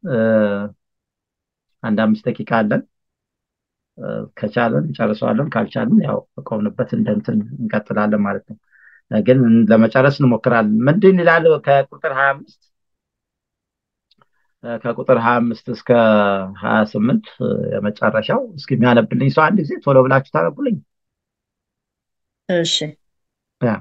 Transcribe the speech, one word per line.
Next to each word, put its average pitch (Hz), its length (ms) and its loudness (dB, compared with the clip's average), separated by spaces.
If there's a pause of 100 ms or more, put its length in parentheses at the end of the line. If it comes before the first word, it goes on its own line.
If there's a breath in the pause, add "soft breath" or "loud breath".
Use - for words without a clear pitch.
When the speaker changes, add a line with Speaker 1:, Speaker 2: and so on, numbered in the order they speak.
Speaker 1:
እ፣ 151 120 -6 (1700)
አንድ 110 160 -2
አምስት 110 260 0
ደቂቃ 117 300 -6
አለን። 110 260 0 (1160)
እ፣ - 80 -14 (280)
ከቻለን 120 500 -2
እንጨርሰዋለን፣ 117 680 -4
ካልቻለን 117 520 0
ያው 107 160 -4 (140)
በቆምንበት - 640 -6
እንደ 113 200 -2
እንትን 107 240 -4 (160)
እንቀጥላለን 107 680 -4
ማለት 98 260 -4
ነው። 107 100 -18 (540 soft breath)
ግን 110 260 2 (280)
ለመጨረስ 113 520 4
እንሞክራለን። 117 560 2 (100)
ምንድን 190 340 4
ይላል 165 260 2 (200)
ከቁጥር 139 500 0
ሃያ 139 160 0
አምስት? - 300 -8 (2000)
እ፣ 117 160 -10
ከቁጥር 120 400 0
ሃያ 120 180 2
አምስት 117 320 -4
እስከ 117 200 -12 (680)
ሃያ 113 200 -2 (100)
ስምንት፣ 127 380 0 (120)
እ፣ 117 120 -4 (200)
የመጨረሻው። 107 720 -2 (120)
እስኪ 143 180 -18
የሚያነብልኝ 123 600 2
ሰው 156 120 2
አንድ 196 160 2
ጊዜ 147 220 -4
ቶሎ 139 200 2
ብላችሁ 135 300 0
ታነቡልኝ። 170 460 -2 (1700)
Speaker 2:
እሺ። 170 260 0 (840)
Speaker 1:
ያ። 117 200 0